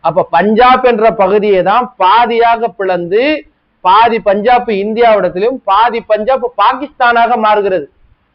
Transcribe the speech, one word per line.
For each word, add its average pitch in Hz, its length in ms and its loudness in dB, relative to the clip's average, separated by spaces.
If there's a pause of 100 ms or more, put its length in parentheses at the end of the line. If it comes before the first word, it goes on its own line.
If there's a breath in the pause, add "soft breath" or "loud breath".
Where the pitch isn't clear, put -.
அப்ப 165 300 -2
பஞ்சாப் 240 560 2
என்ற 226 240 2
பகுதியை 202 520 0
தான் 220 360 -2
பாதியாக 233 680 0
பிளந்து, 196 760 -4 (360)
பாதி 220 400 2
பஞ்சாப் 226 480 0
இந்தியாவிடத்திலும் 214 960 0
பாதி 220 360 0
பஞ்சாப் 233 560 -4
பாகிஸ்தானாக 240 800 0
மாறுகிறது. 202 540 -2 (440)